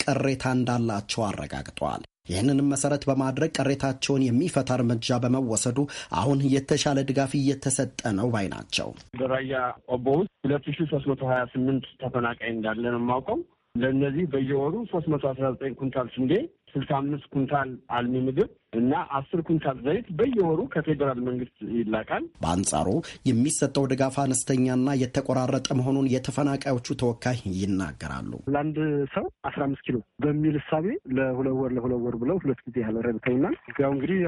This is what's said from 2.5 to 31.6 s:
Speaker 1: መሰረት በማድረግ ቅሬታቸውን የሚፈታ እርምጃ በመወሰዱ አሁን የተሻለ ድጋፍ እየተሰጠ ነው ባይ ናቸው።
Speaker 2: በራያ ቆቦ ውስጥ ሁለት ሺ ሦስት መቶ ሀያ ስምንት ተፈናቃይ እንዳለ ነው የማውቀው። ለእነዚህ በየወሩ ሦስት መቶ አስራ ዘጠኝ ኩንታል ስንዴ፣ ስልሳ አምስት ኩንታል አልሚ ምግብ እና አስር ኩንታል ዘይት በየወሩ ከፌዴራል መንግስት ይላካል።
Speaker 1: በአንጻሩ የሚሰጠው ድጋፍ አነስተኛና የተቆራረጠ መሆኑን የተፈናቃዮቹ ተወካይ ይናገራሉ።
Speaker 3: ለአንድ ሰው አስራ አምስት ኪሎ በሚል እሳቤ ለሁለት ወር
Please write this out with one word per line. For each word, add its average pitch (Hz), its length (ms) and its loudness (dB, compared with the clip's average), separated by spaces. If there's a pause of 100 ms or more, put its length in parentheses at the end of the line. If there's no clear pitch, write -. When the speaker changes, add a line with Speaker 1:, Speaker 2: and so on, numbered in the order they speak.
Speaker 1:
መሰረት 143 360 0
በማድረግ 135 480 2
ቅሬታቸውን 135 680 0
የሚፈታ 131 500 2
እርምጃ 123 460 2
በመወሰዱ 123 600 2 (340)
አሁን 139 360 2
የተሻለ 135 560 2
ድጋፍ 135 300 0
እየተሰጠ 135 680 0 (120)
ነው 101 180 0
ባይ 101 180 0
ናቸው። - 420 -6 (260)
Speaker 2:
በራያ 131 380 -2 (300)
ቆቦ 123 300 -2
ውስጥ 190 160 2 (100)
ሁለት 147 280 -2
ሺ 156 200 -2
ሦስት 143 200 -2
መቶ 135 180 0
ሀያ 127 220 2
ስምንት 131 380 0 (120)
ተፈናቃይ 120 520 -4
እንዳለ 110 340 -4
ነው 120 160 -2
የማውቀው። 131 400 -2 (340)
ለእነዚህ 135 540 0
በየወሩ 139 460 0 (100)
ሦስት 180 240 -4
መቶ 143 180 0
አስራ 135 220 -2
ዘጠኝ 127 260 -4
ኩንታል 127 340 -4
ስንዴ፣ 127 240 0 (360)
ስልሳ 139 260 -4
አምስት 143 340 -2
ኩንታል 139 420 0 (200)
አልሚ 123 320 0
ምግብ 131 280 0 (220)
እና 120 200 2 (200)
አስር 139 300 -2
ኩንታል 151 380 0
ዘይት 160 320 0
በየወሩ 185 560 2
ከፌዴራል 143 520 0
መንግስት 123 360 -4 (160)
ይላካል። 113 520 0 (140)
Speaker 1:
በአንጻሩ 80 500 0 (360)
የሚሰጠው 139 600 2
ድጋፍ 131 320 2
አነስተኛና 127 760 2
የተቆራረጠ 131 800 0
መሆኑን 135 360 2
የተፈናቃዮቹ 127 840 0
ተወካይ 120 420 0 (140)
ይናገራሉ። 82 800 -2 (160)
Speaker 3:
ለአንድ 147 300 0 (320)
ሰው 240 160 -4 (180)
አስራ 139 180 -6
አምስት 139 220 -4
ኪሎ 123 140 -2 (220)
በሚል 151 360 2
እሳቤ 156 300 -2 (260)
ለሁለት 131 440 0
ወር 131 160 0